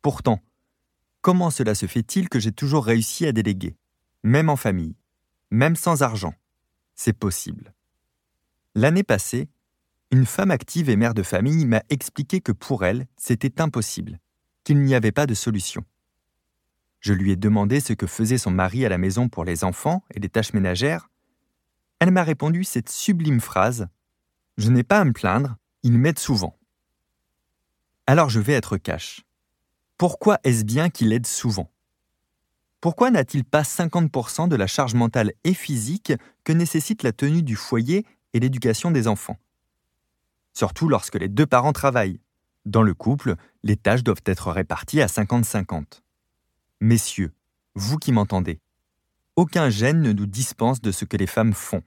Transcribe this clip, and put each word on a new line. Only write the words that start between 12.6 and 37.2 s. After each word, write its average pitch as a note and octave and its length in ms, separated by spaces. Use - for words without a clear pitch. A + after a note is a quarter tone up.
elle, A#2+ 220
c'était C3 440
impossible, G#2+ 580
qu'il C#3+ 180
n'y C3+ 140
avait A2 160
pas C#3+ 160
de A#2+ 60
solution. - 520
Je G#2 140
lui G2 180
ai F#2+ 40
demandé G#2 460
ce - 120
que - 140
faisait A2+ 300
son G2 140
mari F#2 340
à A2 40
la F2+ 80
maison F#2+ 320
pour - 140
les F2 200
enfants D3+ 400
et G2+ 60
les G2 100
tâches - 240
ménagères. A2 560
Elle F3+ 120
m'a F#3 120
répondu D#3+ 400
cette - 260
sublime D#3 520
phrase : « G#2+ 480
Je G#2+ 120
n'ai A#2+ 140
pas G#3 180
à F3+ 40
me B2 80
plaindre, A2+ 440
il A#2+ 160
m'aide D3 200
souvent. » G2 380
Alors D3+ 220
je A2 100
vais A2 140
être A2 240
cash. - 440
Pourquoi F3+ 460
est-ce A#2 200
bien C#3 260
qu'il A2+ 220
aide A#2 160
souvent ? G2 440
Pourquoi G3+ 300
n'a-t-il C#3+ 340
pas D3+ 200
cinquante E3 480
pour B2+ 180
cent E3 180
de D#3+ 80
la G2 120
charge A#2+ 260
mentale A#2 400
et F3+ 120
physique C3 580
que D#3+ 100
nécessite E3+ 480
la B2 100
tenue D3+ 300